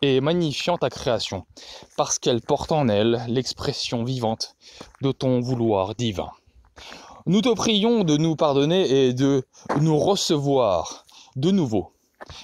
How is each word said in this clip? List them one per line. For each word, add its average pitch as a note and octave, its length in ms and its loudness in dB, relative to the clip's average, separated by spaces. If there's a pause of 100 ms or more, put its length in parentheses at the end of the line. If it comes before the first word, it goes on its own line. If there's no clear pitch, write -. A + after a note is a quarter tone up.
et C3 180 2
magnifiant E3 580 -2
ta C#3 100 -2
création, G#2 560 -4 (520)
parce - 220 -2
qu'elle B2 220 0
porte - 320 -2
en D3 160 2
elle A#2 400 2
l'expression B2 760 -4
vivante A#2+ 520 -4 (460)
de C3+ 100 0
ton B2+ 280 0
vouloir A2 540 0
divin. F#2+ 360 -4 (960)
Nous F#3+ 160 2
te A#3+ 100 2
prions A3 520 2
de D3+ 120 2
nous D#3+ 200 0
pardonner D3+ 520 2
et C3 240 4
de C3+ 320 0 (360)
nous D#3 180 4
recevoir C#3 1080 0 (300)
de C#3+ 160 0
nouveau A#2 420 0 (520)